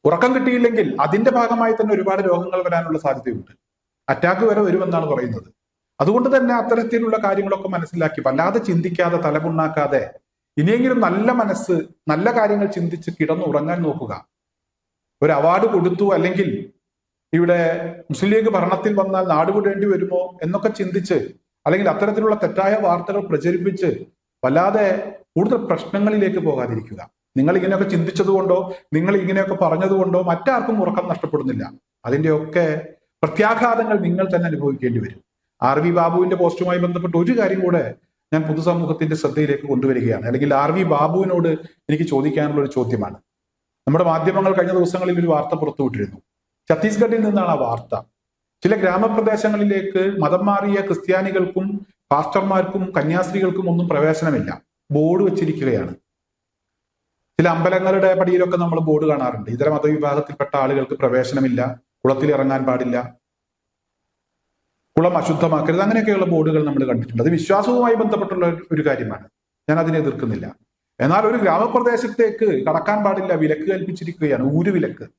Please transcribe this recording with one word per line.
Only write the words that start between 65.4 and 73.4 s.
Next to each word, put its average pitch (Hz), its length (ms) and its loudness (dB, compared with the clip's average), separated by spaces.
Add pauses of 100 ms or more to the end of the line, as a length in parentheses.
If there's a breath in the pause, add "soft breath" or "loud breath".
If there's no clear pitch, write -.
അങ്ങനെയൊക്കെയുള്ള 214 480 2
ബോർഡുകൾ 156 340 2
നമ്മൾ 135 220 0
കണ്ടിട്ടുണ്ട്. 117 360 -2
അത് 160 120 4
വിശ്വാസവുമായി 233 640 2
ബന്ധപ്പെട്ടുള്ള 190 440 0 (280)
ഒരു 151 140 -2
കാര്യമാണ്, 113 380 -4 (420)
ഞാൻ 156 140 2
അതിനെ 160 200 0
എതിർക്കുന്നില്ല. 110 440 -4 (580)
എന്നാൽ 185 260 4
ഒരു 240 140 0
ഗ്രാമപ്രദേശത്തേക്ക് 226 1040 2 (180)
കടക്കാൻ 165 400 0
പാടില്ല, 190 260 0 (100)